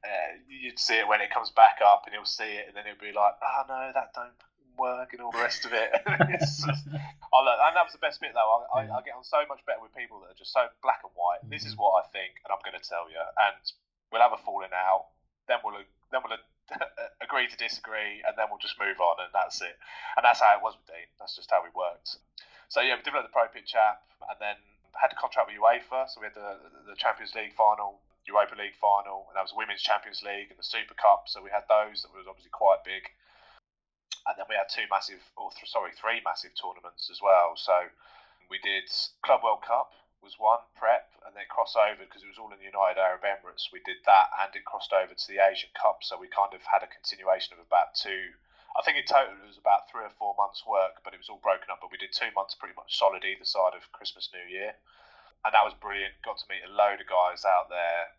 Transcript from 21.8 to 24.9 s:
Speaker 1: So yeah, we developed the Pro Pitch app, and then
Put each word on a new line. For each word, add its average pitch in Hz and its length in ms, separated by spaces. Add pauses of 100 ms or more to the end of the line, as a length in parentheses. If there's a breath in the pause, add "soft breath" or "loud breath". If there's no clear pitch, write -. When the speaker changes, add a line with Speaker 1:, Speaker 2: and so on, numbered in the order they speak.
Speaker 1:
So - 120
yeah, 127 160
we - 60
developed 143 260
the - 80
Pro 117 120
Pitch - 260
app, 107 260 (300)
and 107 100
then 104 160 (420)